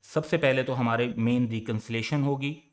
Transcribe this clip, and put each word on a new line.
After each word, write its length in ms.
सबसे 340
पहले 260
तो 100
हमारे 440
मेन 300
रिकन्सिलेशन 760
होगी 500